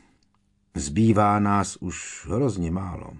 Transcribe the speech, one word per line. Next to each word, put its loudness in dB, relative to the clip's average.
Zbývá 4
nás 0
už -12
hrozně -2
málo. -8